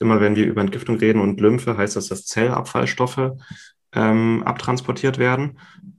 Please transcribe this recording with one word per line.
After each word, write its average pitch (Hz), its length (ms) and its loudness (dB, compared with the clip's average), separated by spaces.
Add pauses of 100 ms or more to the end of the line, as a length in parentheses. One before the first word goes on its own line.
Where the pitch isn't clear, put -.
immer 110 180 4
wenn 104 160 2
wir 107 80 4
über 104 160 0
Entgiftung 101 360 -2
reden 110 260 2
und 98 180 0
Lymphe, 113 380 2
heißt 101 180 -2
das, 98 120 -6
dass - 180 -10
Zellabfallstoffe, 127 1040 -2 (640)
ähm, 113 500 2
abtransportiert 127 720 -2
werden. 127 420 0 (400)